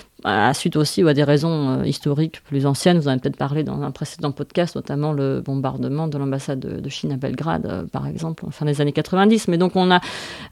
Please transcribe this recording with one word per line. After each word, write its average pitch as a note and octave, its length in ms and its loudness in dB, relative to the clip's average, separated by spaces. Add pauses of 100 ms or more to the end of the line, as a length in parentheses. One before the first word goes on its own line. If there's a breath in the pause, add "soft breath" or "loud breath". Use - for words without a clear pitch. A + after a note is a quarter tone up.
(260 loud breath)
à, G#2 280 4
suite - 240 -2
aussi, D3+ 260 2
ou D#3+ 60 8
à D3 40 6
des C#3+ 120 4
raisons, D3 560 2
euh, A#2+ 40 -2
historiques C#3+ 600 -2
plus C#3 200 0
anciennes. F3 320 4
Vous C#3+ 120 2
en - 20 4
avez B2+ 80 0
peut-être C#3+ 160 -2
parlé C#3+ 280 -2
dans C#3 180 -4
un C#3+ 100 -4
précédent - 400 -6
podcast, E3 420 -2
notamment D3 380 -2
le C3+ 300 0
bombardement C3+ 680 -2
de D3 100 -4
l'ambassade C#3 440 -4
de, C3 180 -8
de C#3 100 -8
Chine D3 220 -4
à C3+ 60 -2
Belgrade, D3+ 480 -4
euh, - 180 -6
par C3+ 240 -6
exemple, D#3+ 380 -8
en D#3+ 40 -8
fin D3 160 -6
des D3 140 0
années D3 140 0
quatre-vingt-dix. G3 560 2
Mais E3+ 80 2
donc, F#3 180 2
on F#3 160 4
a F3+ 80 6 (520 loud breath)